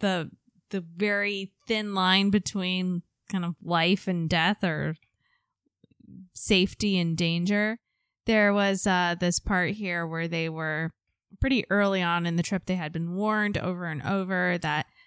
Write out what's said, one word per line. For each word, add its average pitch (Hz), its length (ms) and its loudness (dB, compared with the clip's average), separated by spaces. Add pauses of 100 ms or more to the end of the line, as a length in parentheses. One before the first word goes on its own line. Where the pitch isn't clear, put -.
the, 185 300 0 (400)
the 196 120 -4
very 202 680 -4 (140)
thin 214 280 -2
line 190 360 4
between 185 720 0 (280)
kind 180 160 -2
of 170 160 -4
life 170 460 2
and 170 200 0
death 170 340 2
or 156 340 -2 (1400)
safety 190 640 2
and 170 180 0
danger, 190 600 0 (480)
there 214 260 4
was, 196 340 2
uh, 180 320 2
this 175 220 2
part 180 320 0
here 180 340 -4
where 165 220 -4
they 165 200 -2
were 160 440 -4 (480)
pretty 269 300 2
early 196 320 2
on 170 240 0
in 170 100 0
the 170 60 2
trip. 190 240 -2
They 185 100 0
had 160 160 -4
been 170 220 -4
warned 208 420 0
over 180 300 -4
and 156 160 -6
over 185 560 0
that 151 280 -2 (200)